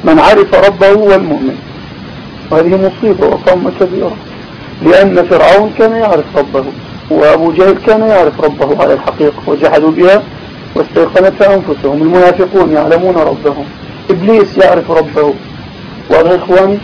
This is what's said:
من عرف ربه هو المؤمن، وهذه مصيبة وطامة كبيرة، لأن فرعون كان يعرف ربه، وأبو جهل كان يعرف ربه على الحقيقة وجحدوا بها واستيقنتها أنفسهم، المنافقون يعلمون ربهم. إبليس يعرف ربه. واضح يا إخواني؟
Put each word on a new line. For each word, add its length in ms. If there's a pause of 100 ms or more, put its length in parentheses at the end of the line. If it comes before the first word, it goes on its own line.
من 140
عرف 360
ربه 380
هو 220
المؤمن، 440 (920)
وهذه 400
مصيبة 360
وطامة 540
كبيرة، 360 (680)
لأن 420
فرعون 540
كان 140
يعرف 320 (120)
ربه، 280 (460)
وأبو 420
جهل 340
كان 140
يعرف 400
ربه 420
على 100
الحقيقة 540
وجحدوا 440
بها 320 (520)
واستيقنتها 800
أنفسهم، 480
المنافقون 680
يعلمون 420
ربهم. 500 (460)
إبليس 480
يعرف 320
ربه. 440 (760)
واضح 200
يا 60
إخواني؟ 480